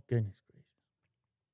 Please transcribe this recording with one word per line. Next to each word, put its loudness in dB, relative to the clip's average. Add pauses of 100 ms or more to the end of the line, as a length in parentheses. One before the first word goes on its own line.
goodness 0
gracious. -20 (880)